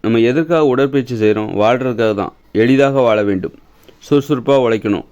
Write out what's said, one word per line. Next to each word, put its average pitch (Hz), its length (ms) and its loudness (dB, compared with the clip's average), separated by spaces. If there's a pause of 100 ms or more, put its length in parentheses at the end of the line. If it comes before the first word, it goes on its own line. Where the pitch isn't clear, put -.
நம்ம 113 160 0
எதற்காக 151 480 0
உடற்பயிற்சி 131 480 0
செய்றோம்? 107 360 0 (120)
வாழ்றதுக்காக 117 520 0
தான். 98 180 -6 (200)
எளிதாக 135 480 2
வாழ 110 220 2
வேண்டும், 98 300 -4 (580)
சுறுசுறுப்பா 139 480 0
உழைக்கணும். 113 540 -2